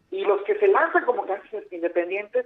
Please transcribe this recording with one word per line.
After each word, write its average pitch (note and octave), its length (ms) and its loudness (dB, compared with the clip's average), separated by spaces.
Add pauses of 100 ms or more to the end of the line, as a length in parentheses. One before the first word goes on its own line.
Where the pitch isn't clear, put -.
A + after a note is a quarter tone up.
(100)
Y G3 140 -6
los G3+ 180 2
que G#3 160 -2
se G3+ 100 4
lanzan D#4+ 380 4
como G#3 180 -2
candidatos G3 480 -8
independientes F3 720 -2